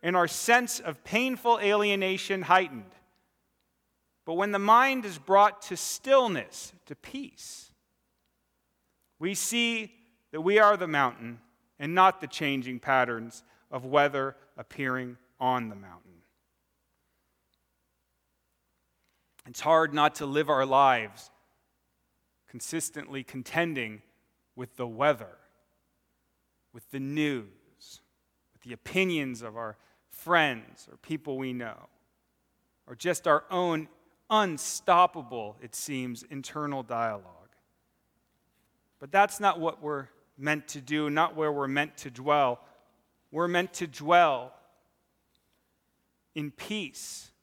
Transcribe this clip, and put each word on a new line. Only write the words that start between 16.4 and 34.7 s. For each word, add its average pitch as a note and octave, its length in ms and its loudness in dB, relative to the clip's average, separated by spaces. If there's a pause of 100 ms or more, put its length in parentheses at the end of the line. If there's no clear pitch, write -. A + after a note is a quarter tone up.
It's B2 140 -14
hard D#3+ 340 4
not D3+ 220 4
to D3+ 100 -8
live C#3+ 240 0
our C3+ 160 2
lives C3 640 2 (1160)
consistently C#3 760 -10
contending B2+ 800 -6 (520)
with B2 220 -14
the B2 100 -6
weather, A#2 520 0 (1400)
with A#2 160 -20
the C#3 100 -8
news, C3+ 1000 -6 (520)
with - 100 -20
the A#2+ 120 -16
opinions D3+ 680 -4
of A2+ 160 -14
our A2 200 -10 (340)
friends D#3 800 0
or - 80 -20
people D3 400 -8
we C3 140 -6
know, A#2+ 360 -12 (960)
or A#2+ 80 -16
just E3+ 320 -2
our D#3 240 4
own E3+ 380 -2 (420)
unstoppable, E3 1300 0